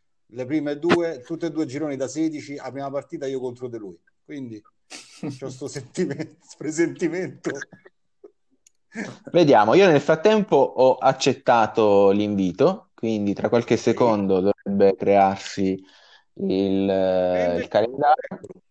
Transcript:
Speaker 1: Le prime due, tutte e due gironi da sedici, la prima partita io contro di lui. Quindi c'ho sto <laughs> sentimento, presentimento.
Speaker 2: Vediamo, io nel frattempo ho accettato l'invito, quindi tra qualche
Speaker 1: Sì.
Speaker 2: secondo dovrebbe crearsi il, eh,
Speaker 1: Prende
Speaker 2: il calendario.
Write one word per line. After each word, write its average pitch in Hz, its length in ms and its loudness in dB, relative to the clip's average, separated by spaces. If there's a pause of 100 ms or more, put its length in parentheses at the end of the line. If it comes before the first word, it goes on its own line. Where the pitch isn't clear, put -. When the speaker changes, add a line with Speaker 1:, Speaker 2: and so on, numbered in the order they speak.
(300)
Speaker 1:
Le 123 140 -10
prime 147 340 -4
due, 165 440 -2
tutte 165 240 -10
e 165 40 -6
due 156 160 -6
gironi 139 300 -8
da 131 120 -6
sedici, 143 480 -8
la 131 160 -14
prima 139 180 -10
partita 139 360 -10
io 135 140 -6
contro 123 280 -10
di 117 100 -12
lui. 95 200 -16 (260)
Quindi 127 400 -16 (720)
c'ho 135 120 -12
sto 127 180 -12
<laughs> - 0 -
sentimento, 143 760 -8 (100)
presentimento. 156 1120 -6 (1600)
Speaker 2:
Vediamo, 139 440 6
io 196 140 8
nel 147 120 6
frattempo 196 560 2
ho 131 400 4
accettato 110 1160 2
l'invito, 104 840 0
quindi 104 400 -2
tra - 140 -4
qualche 117 280 2
Speaker 1:
Sì. - 0 -
Speaker 2:
secondo 104 640 2
dovrebbe 98 560 2
crearsi 98 840 0 (560)
il, 98 560 -2
eh, 92 680 0
Speaker 1:
Prende - 20 -4
Speaker 2:
il - 80 -10
calendario. 135 720 -2 (300)